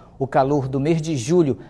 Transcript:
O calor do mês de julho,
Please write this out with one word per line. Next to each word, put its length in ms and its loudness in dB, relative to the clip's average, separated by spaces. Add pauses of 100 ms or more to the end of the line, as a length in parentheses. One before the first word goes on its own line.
(180)
O 80 -4
calor 420 0
do 120 -4
mês 220 0
de 160 -4
julho, 420 2 (100)